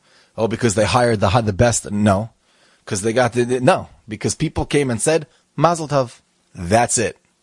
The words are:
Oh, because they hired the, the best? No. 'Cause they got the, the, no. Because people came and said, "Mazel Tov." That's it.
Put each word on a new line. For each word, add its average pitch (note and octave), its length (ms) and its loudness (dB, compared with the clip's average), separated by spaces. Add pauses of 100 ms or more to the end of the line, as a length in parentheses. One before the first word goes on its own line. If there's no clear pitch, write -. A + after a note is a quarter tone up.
(360)
Oh, A2 120 0
because A2 260 0
they G#2+ 100 2
hired A#2 360 2
the, G#2 80 2 (140)
the G#2+ 100 -2
best? A#2 380 0
No. G#2 400 0 (540)
'Cause G2 180 -6
they A2 100 -2
got A#2 220 0
the, B2 100 2
the, B2 160 -2
no. C3+ 300 0 (180)
Because G#2+ 260 -4
people D#3 320 -4
came C#3+ 240 0
and A2+ 100 -4
said, D#3 280 0 (260)
"Mazel D#3+ 320 0
Tov." C3 340 -2 (320)
That's A2 460 0
it. G2+ 180 -2 (260)